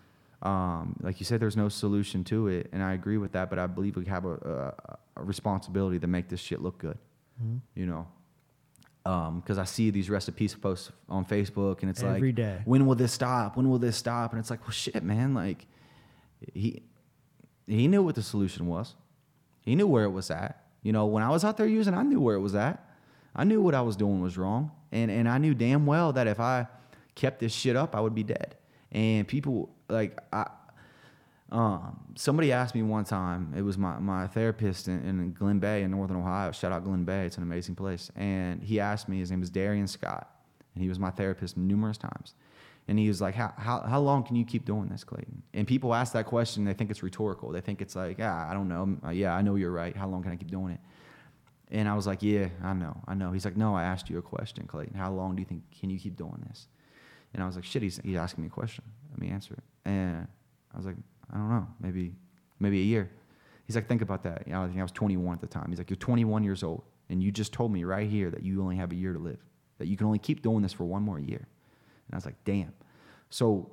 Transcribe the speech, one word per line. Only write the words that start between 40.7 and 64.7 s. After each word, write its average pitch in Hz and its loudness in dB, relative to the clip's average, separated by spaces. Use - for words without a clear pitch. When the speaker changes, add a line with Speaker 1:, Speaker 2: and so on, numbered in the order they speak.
Speaker 1:
and 90 -2
he 92 2
was 92 -2
my 95 0
therapist 92 -2
numerous 101 2
times. - -12
And 104 2
he 107 6
was 98 2
like, 95 0
"How, 110 -2
how, 117 -2
how 127 2
long 139 4
can 123 -2
you 117 2
keep 117 -2
doing 104 -2
this, 98 -8
Clayton?" - -12
And 107 0
people 131 4
ask 120 2
that 113 2
question, 113 0
they 101 0
think 104 -2
it's 104 -6
rhetorical. 92 -4
They 85 -4
think 101 -6
it's 98 -10
like, 92 -4
"Ah, 85 -2
I 90 -4
don't 98 -2
know. 92 0
Uh, 78 -4
yeah, 90 0
I 98 2
know 101 4
you're 92 0
right. 87 -4
How 98 -6
long 92 -4
can 90 -6
I 87 -6
keep 82 -10
doing 92 -4
it?" - -8
And 107 0
I 104 2
was 101 0
like, 95 -2
"Yeah, 104 4
I 92 -2
know, 87 -4
I - -6
know." 95 -2
He's 92 -2
like, 95 -2
"No, 107 4
I 87 0
asked 92 -2
you 82 -4
a 87 -4
question, - -8
Clayton. - -10
How 95 -4
long 92 -2
do 95 -4
you - -4
think, 85 -10
can 95 -4
you 95 -4
keep 92 -8
doing - -10
this?" - -18
And 95 -4
I 92 -2
was 90 -6
like, 90 -10
"Shit, 131 -2
he's, 95 -4
he's 95 -2
asking 85 -2
me 82 -6
a - -8
question. - -8
Let 139 -10
me 90 -4
answer 98 -8
it." - -16
And 92 -2
I - -12
was - -8
like, 92 -10
"I - -8
don't 107 -2
know, 107 0
maybe, 90 -4
maybe 101 4
a 95 2
year." 104 2
He's 113 -2
like, 110 0
"Think 120 2
about 95 -2
that." 85 -6
You 73 -6
know, 95 0
I 92 -2
think 90 -4